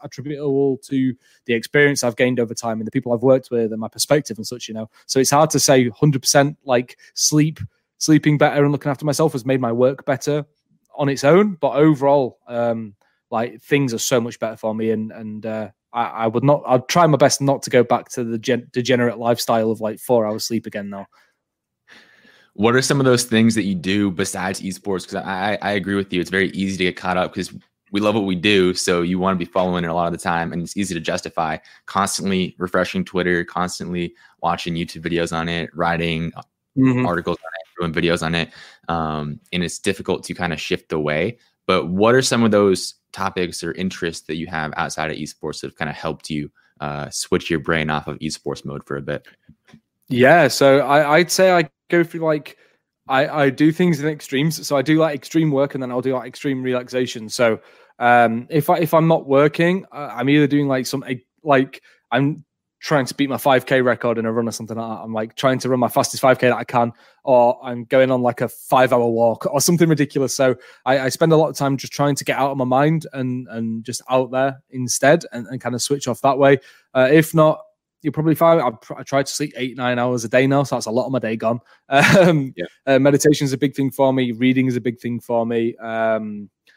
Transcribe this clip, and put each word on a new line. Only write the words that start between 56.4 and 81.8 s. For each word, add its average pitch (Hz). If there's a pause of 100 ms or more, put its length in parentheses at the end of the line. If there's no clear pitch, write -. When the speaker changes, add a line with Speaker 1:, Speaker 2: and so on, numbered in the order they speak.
Speaker 1:
relaxation. 123
So, 113 (380)
um, 120
if 156
I, 170
if 165
I'm 160
not 165
working, 151
uh, 139
I'm 123
either 147
doing, 143
like, 131
some, 139
eh, 131 (260)
like, 135 (300)
I'm 139 (360)
trying 143
to -
beat 139
my 131
five 131
K 131
record 120
in 113
a 113
run 117
or 110
something 110
like 113
that. 110
I'm, 113
like, 110
trying 131
to 127
run 127
my 117
fastest 127
five 131
K 127
that 120
I 117
can, 120 (320)
or 120
I'm 120
going 131
on, 127
like, 120
a 123
five-hour 127
walk 117
or 143
something 170
ridiculous. 143
So 131 (320)
I, 135
I 131
spend 165
a 160
lot 156
of 139
time 139
just -
trying 143
to -
get 120
out 135
of 139
my 131
mind 147
and, 127
and 113
just 120
out 127
there 135
instead 127
and, 120
and 127
kind 120
of 120
switch 139
off 147
that 135
way. 139 (360)
Uh, 131
if 160
not, 156 (400)
you'll 147
probably 156
find 165
I 123
pr-, -
I 117
try 139
to -
sleep -
eight, 123
nine 123
hours 123
a 117
day 131
now. 139
So 135
that's 117
a 107
lot 117
of 131
my 127
day 113
gone. 113 (140)
<laughs> -